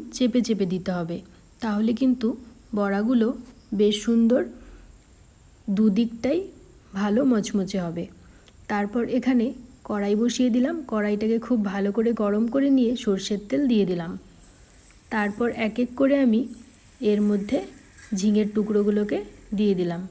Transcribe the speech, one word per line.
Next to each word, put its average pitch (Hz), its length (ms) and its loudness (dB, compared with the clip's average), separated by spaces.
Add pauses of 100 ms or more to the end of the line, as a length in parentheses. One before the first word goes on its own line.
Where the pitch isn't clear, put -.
(140)
চেপে 247 280 2
চেপে 202 240 0
দিতে 180 260 -4
হবে, 175 260 -4 (420)
তাহলে 220 340 0
কিন্তু 247 340 0 (480)
বড়াগুলো 208 520 2 (460)
বেশ 208 280 2
সুন্দর 233 400 4 (1300)
দুদিকটাই 220 720 2 (540)
ভালো 202 320 0
মচমচে 202 540 0
হবে। 170 260 -6 (600)
তারপর 208 420 -2
এখানে 247 360 2 (380)
কড়াই 202 320 -2
বসিয়ে 240 340 2
দিলাম। 254 260 0 (120)
কড়াইটাকে 214 520 0
খুব 240 240 -2
ভালো 196 280 -2
করে 226 220 0
গরম 214 340 0
করে 277 220 0
নিয়ে 254 260 4
সর্ষের 202 500 -2
তেল 269 220 -2
দিয়ে 220 180 4
দিলাম। 175 260 -4 (1000)
তারপর 208 380 0 (120)
এক 220 200 -2
এক 247 160 0
করে 269 260 4
আমি 233 200 4 (600)
এর 208 200 2
মধ্যে 208 380 0 (560)
ঝিঙের 208 340 2
টুকরোগুলোকে 208 720 0 (360)
দিয়ে 202 200 2
দিলাম। 175 360 -2